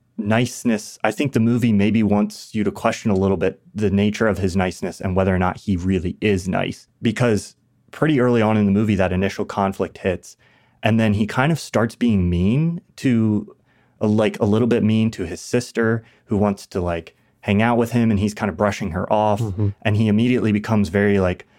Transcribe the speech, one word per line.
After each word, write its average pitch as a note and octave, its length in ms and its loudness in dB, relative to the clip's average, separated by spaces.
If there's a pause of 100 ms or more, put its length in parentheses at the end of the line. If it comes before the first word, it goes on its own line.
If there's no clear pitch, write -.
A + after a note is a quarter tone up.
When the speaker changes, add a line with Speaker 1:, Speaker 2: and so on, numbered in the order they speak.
(180)
Speaker 1:
niceness. A2+ 880 -2
I A2 80 0
think C#3+ 220 -4
the A#2+ 60 2
movie A#2 340 2
maybe G#2 300 2
wants G#2 520 -2
you G#2+ 80 -2
to G2+ 80 0
question - 400 -4
a F#2+ 40 2
little F#2+ 220 2
bit - 240 -4 (120)
the G#2 160 -2
nature G#2 380 0
of F#2+ 100 0
his F#2 180 -2
niceness F2+ 460 -4
and F#2+ 140 -4
whether F#2+ 200 2
or F2+ 40 0
not F2+ 180 0
he G2 180 -2
really F2+ 460 -2
is F#2+ 260 0
nice, F#2 400 -6 (140)
because A2 540 0 (360)
pretty D3+ 280 0
early A#2+ 220 2
on G#2+ 160 2
in G#2 80 2
the G2 60 2
movie, G#2 240 2
that F#2 160 0
initial F#2+ 340 -2
conflict G2 540 -4
hits, - 380 -6 (460)
and A2+ 160 2
then A2 160 2
he G#2 120 0
kind C3+ 240 0
of D#3 80 0
starts A2+ 360 -2
being G2+ 340 2
mean B2+ 520 0 (160)
to, A2 580 0 (460)
uh, A2 60 0
like, G#2+ 320 2
a A2+ 60 2
little A2 220 2
bit A2+ 160 2
mean A2 280 2
to F#2+ 140 -8
his E2+ 160 -10
sister, A#2 640 -2 (220)
who A2 120 -2
wants G2+ 300 0
to, G2 140 -6
like, E2+ 340 -6 (320)
hang G#2 140 2
out A#2 160 2
with A#2 140 0
him, A#2 200 2
and G2 80 2
he's G2+ 140 0
kind G#2+ 160 -4
of D#2+ 80 -8
brushing G2+ 340 -2
her F#2 220 -4
off. G#2+ 260 2
Speaker 2:
Mm-hmm. G#2 300 -2 (140)
Speaker 1:
And G#2+ 120 2
he A2 120 2
immediately A2 440 2
becomes G#2 380 0
very, G2+ 300 2
like, F2+ 260 0 (140)